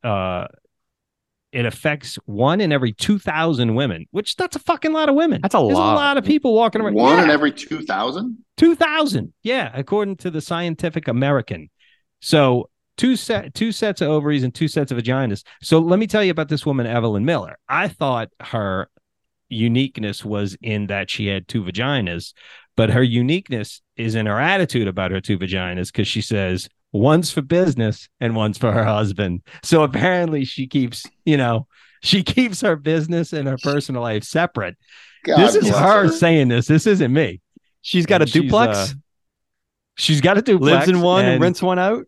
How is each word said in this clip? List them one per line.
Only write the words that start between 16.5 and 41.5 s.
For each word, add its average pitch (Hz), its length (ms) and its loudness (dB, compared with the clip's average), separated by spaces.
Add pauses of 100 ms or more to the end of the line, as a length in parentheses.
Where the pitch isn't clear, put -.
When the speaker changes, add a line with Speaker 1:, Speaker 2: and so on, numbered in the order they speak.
Speaker 1:
this 151 160 -4
woman, 135 200 0
Evelyn 113 380 0
Miller. 123 320 -2 (100)
I 165 220 -2
thought 123 400 -4 (120)
her 98 500 -4 (580)
uniqueness 117 760 -2
was 104 360 -6
in 104 280 -6
that 98 200 -4
she - 200 -6
had 95 180 -6
two 113 160 -6
vaginas, 92 680 -4 (440)
but 113 140 2
her 123 120 2
uniqueness 123 760 -2 (160)
is 113 200 -4
in 110 100 -2
her 107 140 -2
attitude 156 480 0
about 92 240 -4
her 95 80 -2
two 101 180 -4
vaginas, 90 540 -6
'cause 104 160 -2
she 113 120 -4
says, 95 480 -4 (240)
"One's 151 380 2
for 156 120 -4
business 135 680 0 (120)
and 117 140 -2
one's 107 240 -2
for 117 140 2
her 113 120 2
husband." 101 580 -2 (200)
So 160 220 4
apparently 156 600 0
she 131 220 -8
keeps, 127 380 -4 (200)
you 156 120 2
know, 120 300 0 (360)
she 190 220 2
keeps 240 380 0
her 202 120 2
business 160 580 -2
and 147 140 -4
her 135 160 -4
personal 139 400 -2
life 110 220 -4
separate. 120 520 -2 (480)
Speaker 3:
God - 140 4
Speaker 1:
This 392 180 6
is 262 120 2
Speaker 3:
bless 208 100 2
Speaker 1:
her 208 260 4
Speaker 3:
her. 165 40 6
Speaker 1:
saying 160 400 4
this. 120 180 0
This 151 200 2
isn't 180 260 2
me. 135 280 0 (420)
Speaker 2:
She's 170 240 0
got 180 160 4
Speaker 1:
And 143 60 2
Speaker 2:
a 113 40 -6
Speaker 1:
she's, 156 100 4
Speaker 2:
duplex? 131 340 2
Speaker 1:
uh, 98 100 0 (1120)
she's 151 240 2
got 185 180 4
a 220 40 -2
duplex 160 440 4
Speaker 2:
Lives - 20 2
in 180 140 4
one 180 240 4
and 127 80 2
Speaker 1:
and 131 80 2
Speaker 2:
rents 175 200 0